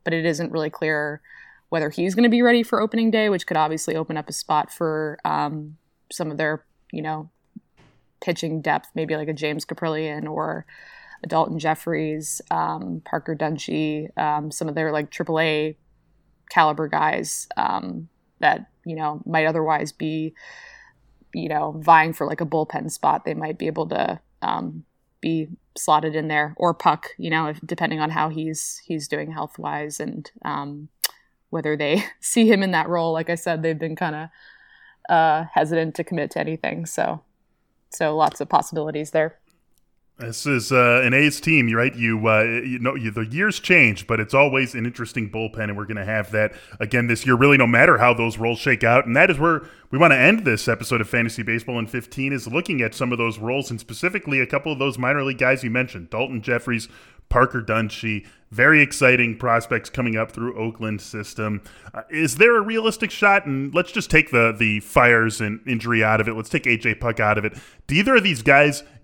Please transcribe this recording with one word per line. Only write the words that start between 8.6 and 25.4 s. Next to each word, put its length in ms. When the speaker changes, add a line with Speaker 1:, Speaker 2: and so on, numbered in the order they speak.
Speaker 1:
depth, 360
maybe 200
like 120
a 40
James 320
Kaprielian 640
or 380
a 60
Dalton 320
Jeffries, 880
um, 540
Parker 320
Dungy, 720
um, 320
some 180
of 60
their, 160
like, 200
triple 280
A 380
caliber 380
guys, 580
um, 520
that, 280
you 120
know, 280
might 220
otherwise 460
be, 420
you 120
know, 320
vying 320
for, 160
like, 120
a 60
bullpen 460
spot. 320
They 100
might 240
be 80
able 220
to, 320
um, 420
be 280